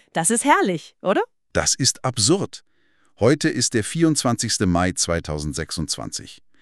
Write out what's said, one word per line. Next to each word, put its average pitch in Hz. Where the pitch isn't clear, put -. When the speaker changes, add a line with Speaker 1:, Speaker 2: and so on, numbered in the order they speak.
Speaker 1:
Das 165
ist 233
herrlich, 277
oder? 208
Speaker 2:
Das -
ist -
absurd. 127
Heute 151
ist 123
der 107
vierundzwanzigste 135
Mai 87
zweitausendsechsundzwanzig. 76